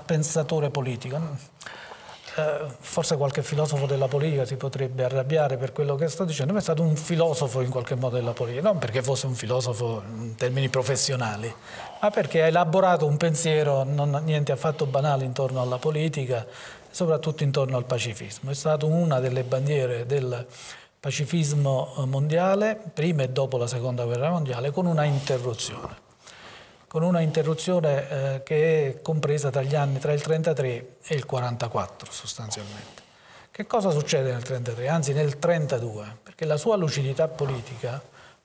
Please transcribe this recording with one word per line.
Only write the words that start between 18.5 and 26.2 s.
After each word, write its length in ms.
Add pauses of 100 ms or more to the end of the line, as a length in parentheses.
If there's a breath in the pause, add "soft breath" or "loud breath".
È 20
stato 320
una 320
delle 240
bandiere 640
del 400 (540 loud breath)
pacifismo, 1000
eh, 80
mondiale, 720 (160)
prima 300
e 60
dopo 260
la 100
Seconda 380
Guerra 260
Mondiale, 400
con 160
una 180
interruzione. 1000 (840 loud breath)